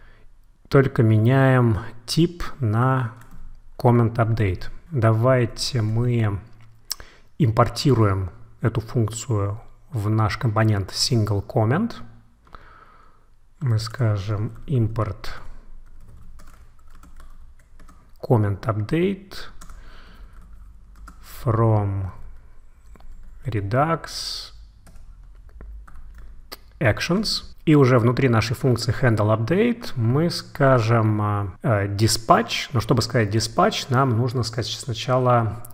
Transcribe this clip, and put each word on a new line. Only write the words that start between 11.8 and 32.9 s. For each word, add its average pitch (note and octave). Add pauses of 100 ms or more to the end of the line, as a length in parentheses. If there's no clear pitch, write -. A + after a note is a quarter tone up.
Мы A#2
скажем G#2+ (140)
import A2+ (3000)
comment G#2+
update D#3 (2000)
from G#2 (1400)
Redux A#2+ (2250)
actions. F3 (200)
И D#3
уже C3
внутри C3
нашей A2+
функции A#2+
handle A2
update F#3+
мы B2+
скажем, A2+
э, G2+ (140)
э, G#2 (100)
dispatch. -
Но A#2+
чтобы C3+